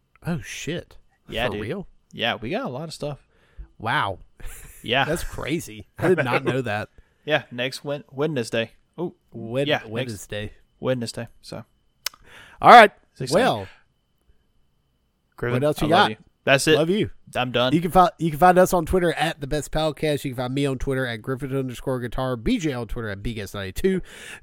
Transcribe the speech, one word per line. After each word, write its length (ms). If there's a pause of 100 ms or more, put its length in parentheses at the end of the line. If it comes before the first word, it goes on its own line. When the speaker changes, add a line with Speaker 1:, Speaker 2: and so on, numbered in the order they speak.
(280)
Speaker 1:
Oh 140
shit! 560 (300)
Speaker 2:
Yeah, 200
Speaker 1:
For 60
Speaker 2:
dude. 80
Speaker 1:
real? 260 (240)
Speaker 2:
Yeah, 240
we 160
got 140
a 40
lot 140
of 100
stuff. 260 (600)
Speaker 1:
Wow. 400 (640)
Speaker 2:
Yeah. 220
Speaker 1:
That's 180
crazy. 640 (100)
I 120
did 140
not 200
know 180
that. 280 (180)
Speaker 2:
<laughs> 180
Yeah, 260
next 320
Wed-, 280
Wednesday. 640 (240)
Oh, 180 (160)
Speaker 1:
Wed-, 360
Speaker 2:
yeah, 120
next 100
Speaker 1:
Wednesday. 640 (260)
Speaker 2:
Wednesday. 480 (140)
So. 220 (1000)
Speaker 1:
All 100
right. 200 (220)
Speaker 2:
It's 80
exciting. 240
Speaker 1:
Well, 220 (1700)
Speaker 2:
Griffin, 160
Speaker 1:
what 100
else 180
you 60
Speaker 2:
I 40
love 120
Speaker 1:
got? 80
Speaker 2:
you. 60 (280)
That's 220
it. 80
Speaker 1:
Love 140
you. 200 (280)
Speaker 2:
I'm 160
done. 200
Speaker 1:
You 60
can 100
fi-, 200 (100)
you 100
can 80
find 220
us 140
on 120
Twitter 280
at 260
the 80
best 240
palcast. 540
You 60
can 120
find 100
me 120
on 120
Twitter 300
at 140
Griffin 340
underscore 460
guitar, 340
B 240
J 140
on 140
Twitter 220
at 140
B 100
Guest 220
ninety-two. 460 (420)